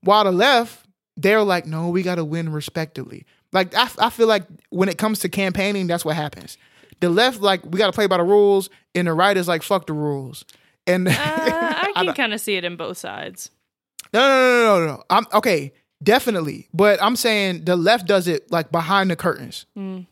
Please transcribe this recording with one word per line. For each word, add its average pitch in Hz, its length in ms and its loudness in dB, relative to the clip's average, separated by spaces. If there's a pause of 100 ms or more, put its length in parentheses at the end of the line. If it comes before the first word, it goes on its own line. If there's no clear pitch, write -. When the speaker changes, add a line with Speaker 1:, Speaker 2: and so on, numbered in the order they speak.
Speaker 1:
While 208 240 4
the 190 80 2
left, 233 520 2 (300)
they're 208 280 2
like, 185 220 0
"No, 160 240 -6
we 180 140 0
gotta 175 220 -2
win 160 260 -6
respectably." 151 760 -10 (280)
Like, 185 200 0
I, 240 160 2 (100)
I 226 100 2
feel 233 180 2
like 208 160 2 (260)
when 190 200 0
it 165 80 -6
comes 214 220 -2
to 180 100 -4
campaigning, 196 580 -2
that's 170 160 -2
what 156 140 -2
happens. 147 400 -10 (420)
The 175 100 2
left, 226 300 2
like, 190 260 0
"We 165 140 -6
gotta 202 140 2
play 208 140 0
by 185 100 2
the 175 60 2
rules," 196 460 4 (240)
and 180 140 0
the 165 60 0
right 185 240 4
is 175 100 -2
like, 170 160 -2
"Fuck 190 240 -2
the 160 60 -6
rules." 147 500 -6 (420)
And 180 220 0
<laughs> - 0 -
Speaker 2:
Uh, 156 80 4
I 320 720 -2
Speaker 1:
I 415 60 -4
Speaker 2:
can 370 140 0
Speaker 1:
don't - 80 -4
Speaker 2:
kinda 220 220 -2
see 208 200 -4
it 175 80 -4
in 175 100 -6
both 170 220 -8
sides. - 520 -12 (640)
Speaker 1:
No, 214 60 2
no, 269 80 4
no, 254 380 4
no, 202 220 4
no, 147 100 -4
no. - 120 -18
I'm, 208 240 2
okay, 180 380 0 (320)
definitely. 196 680 0
But 196 280 4
I'm 220 140 2
saying 196 480 0
the 180 140 0
left 190 300 2
does 190 200 2
it, 160 240 -4
like, 165 220 -2
behind 185 360 2
the 170 60 0
curtains. 156 500 -6 (120)
Speaker 2:
Mm. 190 340 -12